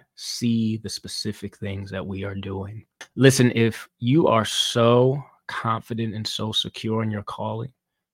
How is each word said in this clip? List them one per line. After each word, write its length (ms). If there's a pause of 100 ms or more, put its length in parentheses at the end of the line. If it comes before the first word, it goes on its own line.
(160)
see 640
the 100
specific 680
things 340
that 160
we 180
are 100
doing. 500 (320)
Listen, 380
if 340 (100)
you 300
are 160
so 800 (240)
confident 680
and 120
so 260
secure 500
in 80
your 120
calling, 500 (420)